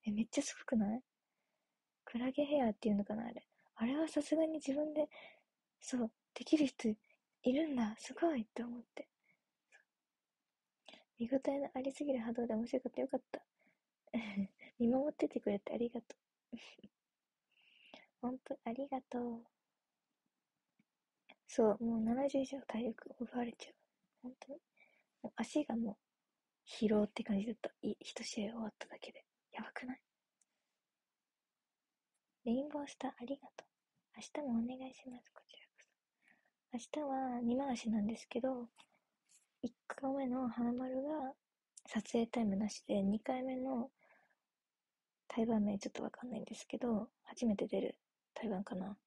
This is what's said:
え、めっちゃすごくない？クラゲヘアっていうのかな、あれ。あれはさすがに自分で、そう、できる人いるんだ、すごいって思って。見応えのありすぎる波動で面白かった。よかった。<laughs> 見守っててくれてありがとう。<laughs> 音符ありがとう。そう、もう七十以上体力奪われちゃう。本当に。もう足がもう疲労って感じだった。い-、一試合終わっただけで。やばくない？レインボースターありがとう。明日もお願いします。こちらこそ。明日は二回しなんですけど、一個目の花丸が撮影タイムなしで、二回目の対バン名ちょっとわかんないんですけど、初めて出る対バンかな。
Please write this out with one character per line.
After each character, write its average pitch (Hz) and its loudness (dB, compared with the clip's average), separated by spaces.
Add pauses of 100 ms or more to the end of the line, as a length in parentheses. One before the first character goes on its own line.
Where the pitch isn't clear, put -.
え、 214 0
め 208 2
っ - 0
ち - 2
ゃ - 0
す - -4
ご - -14
く - 0
な 214 4
い？ 254 -6 (1000)
ク - -6
ラ 247 0
ゲ 294 4
ヘ 285 4
ア 226 6
っ 214 2
て - 0
い 208 6
う - 6
の 202 4
か 214 -4
な、 220 -4
あ - -6
れ。 - -10 (300)
あ 226 0
れ 262 2
は 311 2
さ 302 0
す 302 4
が 320 4
に 320 -2
自 285 -2
分 302 0
で、 302 2 (720)
そ 247 -2
う、 220 -2 (220)
で - -10
き 311 6
る 302 8
人 - 0 (560)
い 254 4
る 311 4
ん 285 -2
だ、 220 0
す - -12
ご 330 2
い 240 0
っ 214 -4
て 233 -4
思 240 -6
っ 233 -14 (120)
て。 - -10 (2000)
見 233 -2
応 269 4
え 277 0
の 277 -2
あ 254 -2
り 269 0
す 285 -6
ぎ 285 2
る 254 2
波 233 -2
動 240 0
で 240 0
面 226 0
白 254 0
か - -4
っ - -10
た。 247 -2
よ 262 0
か 262 -2
っ - -2 (100)
た。 - -10 (680)
<laughs> 202 -2 (300)
見 240 4
守 262 4
っ - -8
て - 2
て 247 0
く - 0
れ 202 0
て - -6
あ - -2
り 233 0
が 233 -6
と - -18 (380)
う。 233 -10 (1600)
<laughs> 247 -2
音 254 -4
符 - -6
あ 233 -2
り 269 -4
が 262 -2
と - -6
う。 233 -4 (2000)
そ 220 4
う、 214 0
も 226 0
う 220 2
七 247 2
十 277 2
以 262 0
上 269 -8
体 226 -4
力 - -6
奪 240 -4
わ 240 0
れ 240 -6
ち - -16
ゃ - -20
う。 - -20 (480)
本 247 -12
当 - -12
に。 320 -14 (600)
も - -6
う - -14
足 294 0
が 233 0
も 226 0
う - -10 (680)
疲 - 2
労 214 8
っ 208 2
て - -6
感 196 2
じ 208 -2
だ 233 -4
っ - -4
た。 - -6 (100)
い-、 214 -2
一 - -10
試 214 -4
合 226 -6
終 233 -8
わ 220 -2
っ 208 -8
た - -10
だ - -14
け - -12
で。 - -18 (260)
や - -8
ば - -12
く - -8
な 254 -6
い？ - -20 (2500)
レ 233 2
イ 262 2
ン 294 -4
ボ 294 -4
ー 277 -8
ス - -14
タ 262 -4
ー 269 -4
あ 240 -12
り 277 -6
が - -20 (100)
と - -18
う。 - -20 (480)
明 220 -14
日 - -6
も 240 2
お 247 -2
願 262 -10
い 262 -14
し - -16
ま 247 -14
す。 - -20
こ - -20
ち - -20
ら - -20
こ - -20 (1160)
そ。 302 -4
明 - -2
日 285 -2
は 262 0
二 240 4
回 269 2
し 233 -2
な 214 4
ん 202 2
で 226 0
す - -14
け 240 -2
ど、 247 -2 (960)
一 247 -6 (240)
個 269 0
目 277 0
の 247 2
花 233 2
丸 254 0
が 285 -2 (520)
撮 - -2
影 233 4
タ - 0
イ 226 2
ム 196 4
な 208 2
し - -10
で、 202 2
二 202 4
回 254 -2
目 262 -2
の 262 -2 (1400)
対 226 2
バ 233 4
ン 208 6
名 202 2
ち - -6
ょ - -2
っ - -10
と - -6
わ - -4
か - -12
ん - -8
な 220 -6
い - -6
ん - -8
で - -12
す - -14
け 226 -6
ど、 226 2 (140)
初 - 0
め 208 6
て - 2
出 190 0
る - -2 (380)
対 220 -4
バ 185 0
ン 202 -2
か - -4
な。 202 -6